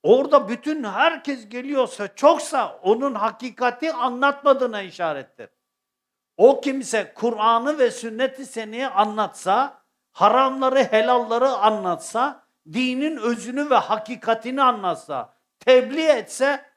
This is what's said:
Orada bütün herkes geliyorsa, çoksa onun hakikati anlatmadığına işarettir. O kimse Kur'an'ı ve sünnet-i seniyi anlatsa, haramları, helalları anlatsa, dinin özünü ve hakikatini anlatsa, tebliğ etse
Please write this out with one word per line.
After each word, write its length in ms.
Orada 460
bütün 340
herkes 680
geliyorsa, 640
çoksa 680
onun 320
hakikati 800
anlatmadığına 880
işarettir. 680
O 240
kimse 540
Kur'an'ı 640
ve 120
sünnet-i 540
seniyi 420
anlatsa, 960
haramları, 720
helalları 680
anlatsa, 920
dinin 440
özünü 520
ve 60
hakikatini 880
anlatsa, 720
tebliğ 480
etse 580